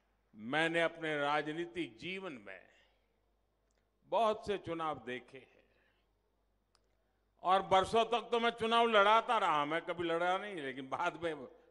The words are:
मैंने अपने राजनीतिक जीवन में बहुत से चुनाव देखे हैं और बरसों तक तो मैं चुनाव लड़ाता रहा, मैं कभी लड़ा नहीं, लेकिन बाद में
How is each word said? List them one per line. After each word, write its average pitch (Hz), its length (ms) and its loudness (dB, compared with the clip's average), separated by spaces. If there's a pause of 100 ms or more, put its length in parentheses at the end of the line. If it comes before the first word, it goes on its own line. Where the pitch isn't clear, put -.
(340)
मैंने 156 460 0
अपने 160 380 -2
राजनीतिक 151 800 -4
जीवन 185 340 -10
में 101 280 -16 (1400)
बहुत 214 420 0
से 196 120 -2
चुनाव 165 400 -6
देखे 123 400 -12
हैं - 260 -20 (1800)
और 190 200 4
बरसों 190 420 4
तक 226 260 -2
तो 233 100 2
मैं 233 100 2
चुनाव 233 360 2
लड़ाता 220 520 6
रहा, 160 260 2
मैं 160 180 -2
कभी 175 220 -6
लड़ा 175 340 0
नहीं, 202 180 -10
लेकिन 135 320 -8
बाद 160 340 -4
में 156 260 -6 (220)